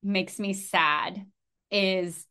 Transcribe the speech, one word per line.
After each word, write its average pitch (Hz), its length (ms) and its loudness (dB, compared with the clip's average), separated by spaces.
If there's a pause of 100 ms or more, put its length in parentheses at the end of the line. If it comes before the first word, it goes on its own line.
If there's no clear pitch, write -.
makes 196 360 0
me 196 140 -2
sad 160 720 0 (460)
is 190 600 0